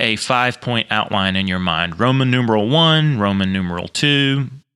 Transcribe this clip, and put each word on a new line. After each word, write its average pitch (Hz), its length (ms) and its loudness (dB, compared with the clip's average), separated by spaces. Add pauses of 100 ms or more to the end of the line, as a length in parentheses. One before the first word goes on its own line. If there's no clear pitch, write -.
a 113 160 0
five-point 123 720 -2
outline 98 460 0
in 98 100 -2
your 92 120 -2
mind, 87 420 -2
Roman 131 300 2
numeral 113 400 2
one, 156 480 2
Roman 98 340 0
numeral 87 360 -4
two, 139 600 0 (280)